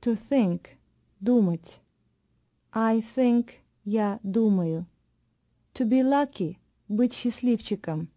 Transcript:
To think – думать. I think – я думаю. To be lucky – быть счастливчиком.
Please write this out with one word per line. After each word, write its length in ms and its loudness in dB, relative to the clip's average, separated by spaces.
To 140 0
think – 1040 -4
думать. 600 0
I 300 0
think – 680 0
я 380 -2
думаю. 640 0
To 100 -2
be 180 2
lucky – 840 -2
быть 240 0
счастливчиком. 1040 -4